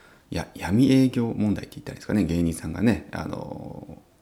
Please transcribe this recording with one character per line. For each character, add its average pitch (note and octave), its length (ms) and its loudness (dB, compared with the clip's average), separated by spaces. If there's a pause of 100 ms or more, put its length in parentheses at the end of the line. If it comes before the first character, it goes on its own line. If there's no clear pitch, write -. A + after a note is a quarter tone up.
(300)
や-、 - 240 -6
闇 G#2+ 360 4
営 C3 180 6
業 A#2 260 0
問 G2+ 200 2
題 E2 100 -6
っ - 40 -20
て - 80 -18
言 - 60 -16
っ - 20 -18
た - 80 -10
ら - 20 -12
い - 20 -16
い - 0 -
ん - 0 -
で - 60 -18
す - 40 -20
か - 80 -2
ね。 G#2 100 4
芸 E2+ 180 2
人 E2 120 2
さ - 140 -10
ん D#2+ 40 -6
が F2 100 -4
ね、 G#2+ 300 2
あ - 140 -8
の、 - 720 -12 (240)